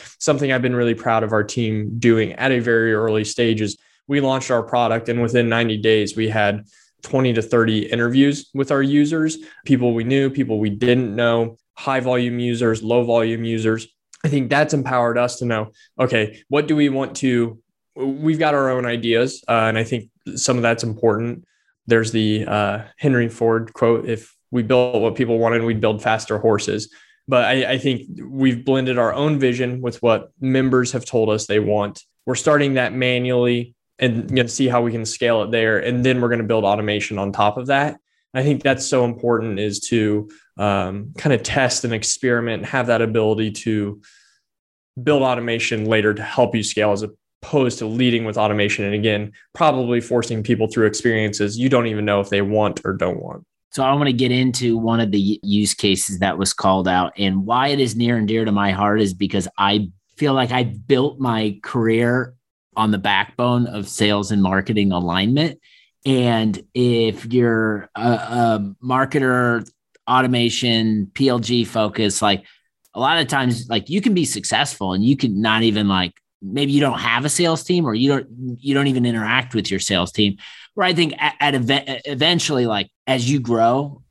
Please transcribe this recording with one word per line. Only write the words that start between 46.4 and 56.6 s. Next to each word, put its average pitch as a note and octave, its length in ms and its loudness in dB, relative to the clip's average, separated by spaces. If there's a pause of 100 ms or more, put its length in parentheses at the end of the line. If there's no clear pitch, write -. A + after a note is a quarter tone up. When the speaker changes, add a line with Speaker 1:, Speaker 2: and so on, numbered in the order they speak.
Speaker 1:
you A2 100 -2
scale, G#2 280 0
as G2+ 120 -2
opposed - 760 -4
to A#2 60 -6
leading A#2 400 0
with G#2+ 120 -4
automation. G#2 480 0
And G2+ 80 -2
again, G#2 380 0 (220)
probably B2+ 480 2
forcing A#2 420 -2
people A2 240 0
through A2 200 2
experiences G#2+ 680 0
you B2+ 120 0
don't A#2+ 180 2
even G#2+ 180 -4
know G2+ 140 2
if G2 100 -4
they G2+ 120 0
want G#2 420 0
or G2 100 -4
don't F2+ 280 -4
want. - 220 -14 (280)
Speaker 2:
So C#3 120 -4
I C3 100 2
wanna C#3+ 200 2
get B2 180 0
into B2+ 460 0
one A2+ 220 0
of A2 120 0
the G2+ 300 0
use G2+ 320 0
cases F#2+ 460 0
that F#2 180 0
was F#2+ 160 -2
called F#2+ 340 2